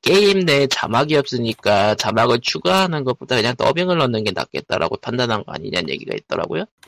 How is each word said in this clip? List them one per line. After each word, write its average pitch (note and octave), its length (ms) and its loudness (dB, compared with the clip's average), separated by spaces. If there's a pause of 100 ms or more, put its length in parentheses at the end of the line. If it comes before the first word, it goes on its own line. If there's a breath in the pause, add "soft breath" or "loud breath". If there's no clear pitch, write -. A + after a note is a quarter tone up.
게임 G3 380 4
내에 C#3+ 280 4
자막이 C#3 480 0
없으니까 A2+ 800 2
자막을 A#2 440 2
추가하는 F3 640 0
것보다 B2+ 320 -4
그냥 A#2+ 200 0
더빙을 F3 420 0
넣는 A#2+ 260 0
게 G#2 80 -2
낫겠다라고 - 680 -4
판단한 A#2 460 -2
거 - 80 -16
아니냐는 E2 380 -6
얘기가 - 240 -8
있더라고요. - 500 -6 (240)